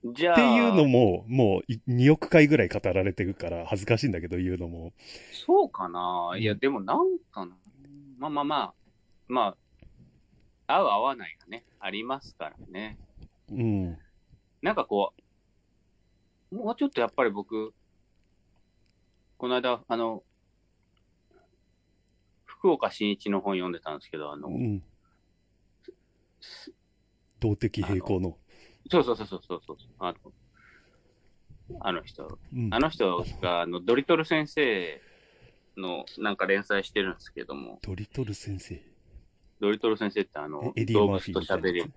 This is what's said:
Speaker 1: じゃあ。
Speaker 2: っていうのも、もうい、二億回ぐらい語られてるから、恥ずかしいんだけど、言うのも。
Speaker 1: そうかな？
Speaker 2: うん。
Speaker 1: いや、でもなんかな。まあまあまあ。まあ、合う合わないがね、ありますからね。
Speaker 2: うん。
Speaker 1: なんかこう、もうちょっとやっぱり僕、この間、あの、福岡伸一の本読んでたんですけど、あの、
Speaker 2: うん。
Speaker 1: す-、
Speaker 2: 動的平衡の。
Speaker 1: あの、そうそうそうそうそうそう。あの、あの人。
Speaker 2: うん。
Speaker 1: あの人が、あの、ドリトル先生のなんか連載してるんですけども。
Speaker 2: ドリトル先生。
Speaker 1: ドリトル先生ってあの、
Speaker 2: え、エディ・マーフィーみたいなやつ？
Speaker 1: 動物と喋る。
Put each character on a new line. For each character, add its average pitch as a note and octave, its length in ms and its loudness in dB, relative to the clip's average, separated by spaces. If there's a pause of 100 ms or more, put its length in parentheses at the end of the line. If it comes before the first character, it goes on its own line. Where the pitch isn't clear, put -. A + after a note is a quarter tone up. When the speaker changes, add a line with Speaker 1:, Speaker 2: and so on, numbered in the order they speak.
(140)
Speaker 1:
じ E3 140 2
ゃ F3 40 6
あ。 - 20 6
Speaker 2:
っ - 20 8
て E3 60 8
い A#2 260 6
う - 60 4
の D#3 120 8
も、 A#2+ 420 6
も A2 400 4
う B2+ 40 -2
い、 A2+ 140 -6
二 B2+ 240 6
億 - 180 4
回 D#3 180 8
ぐ D3 100 6
ら A2+ 80 6
い F2 40 -2
語 G#2 120 -4
ら F#2 220 2
れ F#2+ 100 2
て F#2+ 120 -2
る G2 100 -2
か E2+ 160 -8
ら、 E2+ 160 -6
恥 G2 140 -4
ず G2+ 60 -10
か A#2 120 2
し - 60 -4
い - 40 2
ん G#2+ 40 0
だ F2 80 -4
け E2+ 80 -10
ど、 F2+ 80 -4
言 F2+ 180 -2
う - 20 -6
の F2 120 -8
も。 E2+ 240 -12 (400)
Speaker 1:
そ F#4+ 320 4
う - 60 -6
か F#2 180 -6
な？ F2+ 460 -2
Speaker 2:
う - 40 -4
ん。 - 20 -2
Speaker 1:
い G#2+ 40 -2
や、 G#2+ 100 2
で B2 140 0
も C3+ 120 -2
な G2 140 -2
ん F4+ 240 0 (140)
か F#2 140 -10
な。 F2+ 100 -20 (640)
ま C3+ 80 -8
あ D3+ 40 -6
ま D3 100 -2
あ C#3+ 40 0
ま D3 120 -2
あ。 G#2+ 180 -4 (540)
ま A#2+ 280 0 (1120)
あ、 C#3 80 2
合 G3 60 4
う E3+ 40 4
合 G#2 140 2
わ C3 160 -2
な G2+ 100 -14
い D#2+ 140 -18
が - 60 -20
ね、 A2+ 180 -16 (160)
あ G2 100 -8
り G#2 140 -6
ま C3+ 160 -6
す - 160 -20
か D#2 140 -10
ら - 60 -20 (120)
ね。 G2+ 300 -12 (520)
Speaker 2:
う G#2+ 40 -12
ん。 G2+ 440 -2 (640)
Speaker 1:
な F#3+ 100 0
ん - 20 0
か F3+ 100 -2
こ G2+ 280 0 (1400)
う、 - 20 -14
も G#3+ 180 -4
う A#3+ 40 -4
ち - 80 0
ょ - 20 2
っ C#4 40 0
と - 100 -2
や A#2 80 2
っ - 40 -6
ぱ C3+ 120 2
り A2+ 60 2
僕、 G#2+ 440 -8 (1600)
こ B2 120 -6
の B2+ 80 0
間、 B2 320 0
あ B2 80 0
の、 A2+ 260 -4 (2250)
福 - 260 0
岡 B2+ 200 2
伸 G#2 200 -2
一 G2+ 200 -4
の G2 100 0
本 G2 140 -4
読 F#2 140 -2
ん F2+ 40 -4
で E2+ 80 -10
た D#2 140 -8
ん D2 40 -10
で - 60 -18
す - 60 -20
け D#2+ 60 -12
ど、 D2+ 160 -8
あ D2 40 -12
の、 C#2+ 120 -12
Speaker 2:
う D2 40 -8
ん。 G#2+ 300 -4 (1600)
Speaker 1:
す-、 - 320 -20 (680)
Speaker 2:
動 G#2+ 160 0
的 G#2+ 260 -4
平 F#2 180 -2
衡 F#2 200 -2
の。 F2+ 180 -6 (520)
Speaker 1:
あ F3+ 60 4
の、 D#3 80 6
そ A#2+ 80 0
う A2 40 0
そ A2 80 -8
う - 20 -12
そ F#2+ 100 -12
う - 60 -10
そ F2+ 140 -10
う D#2+ 100 -10
そ D#2+ 80 -14
う - 40 -20
そ - 80 -20
う。 - 20 -20 (100)
あ F2+ 140 -6
の、 - 200 -18 (1500)
あ G2 120 -2
の E2+ 120 -4
人。 - 340 -16 (160)
Speaker 2:
う B2+ 60 -4
ん。 G#2+ 120 -2
Speaker 1:
あ A2+ 60 0
の D3+ 120 2
人 F2+ 340 0 (180)
が、 F2 180 0
あ F2 60 0
の、 F2 140 -6
ド G#2 140 2
リ C3+ 100 2
ト E3+ 120 4
ル D#3+ 80 2
先 D#3 220 0
生 G2 540 -2 (760)
の F2+ 300 -8 (120)
な G#2 140 -2
ん F#2+ 40 -6
か F#2+ 100 -2
連 G2 160 2
載 G2 220 -2
し - 80 -16
て G2+ 100 0
る F#2+ 80 -2
ん F2+ 40 -6
で - 60 -18
す - 120 -20
け - 120 -12
ど C#2+ 100 -12
も。 B1+ 280 -14
Speaker 2:
ド G2 120 -8
リ G2 120 -10
ト - 180 -8
ル G#2 100 -6
先 G2 260 -10
生。 - 200 -14 (800)
Speaker 1:
ド G2+ 120 2
リ G#2+ 80 2
ト A2+ 100 0
ル A2 80 2
先 G#2 140 -2
生 G#2 100 -2
っ F#2+ 60 2
て - 120 -12
あ D2 100 -8
の、 D2+ 280 -6
Speaker 2:
え、 A2+ 60 -2
エ - 20 0
デ A2 80 -2
ィ・ G#2 60 6
マ G2 180 4
ー - 20 -2
フ F#2 120 -8
ィ F2 40 -6
ー F#2 60 0
み E2+ 60 -8
た F#2+ 100 -2
い E2+ 60 -4
な F#2+ 60 0
や F2+ 40 0
つ？ F2 40 -2
Speaker 1:
動 F2 40 -2
物 - 0 -
と - 0 -
喋 F2 60 -4
る。 D3+ 100 -14